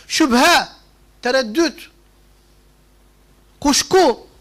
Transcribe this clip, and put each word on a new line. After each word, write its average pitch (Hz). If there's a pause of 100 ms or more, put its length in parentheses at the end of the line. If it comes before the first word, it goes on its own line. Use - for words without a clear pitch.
Şüphe, 277 (540)
tereddüt, 254 (1700)
kuşku 294 (220)